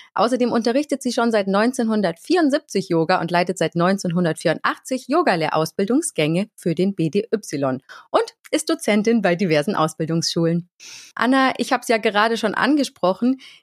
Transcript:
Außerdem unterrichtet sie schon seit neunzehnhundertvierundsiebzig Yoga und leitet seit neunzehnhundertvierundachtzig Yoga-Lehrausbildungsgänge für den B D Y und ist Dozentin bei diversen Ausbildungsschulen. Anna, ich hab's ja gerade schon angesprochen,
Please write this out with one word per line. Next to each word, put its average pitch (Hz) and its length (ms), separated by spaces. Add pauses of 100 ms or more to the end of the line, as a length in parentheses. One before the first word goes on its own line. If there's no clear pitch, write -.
(140)
Außerdem 233 380
unterrichtet 247 500
sie 240 100
schon 233 200
seit 202 160
neunzehnhundertvierundsiebzig 220 1400
Yoga 170 320
und 165 120
leitet 175 260
seit 160 160
neunzehnhundertvierundachtzig 175 1300
Yoga-Lehrausbildungsgänge 190 1500
für 165 220
den 190 180
B 165 160
D - 240
Y 139 480 (280)
und 453 140 (300)
ist 311 140
Dozentin 220 540
bei 175 120
diversen 165 400
Ausbildungsschulen. 165 920 (460)
Anna, 262 420
ich - 160
hab's 240 160
ja 226 80
gerade 220 400
schon 208 180
angesprochen, 247 840 (220)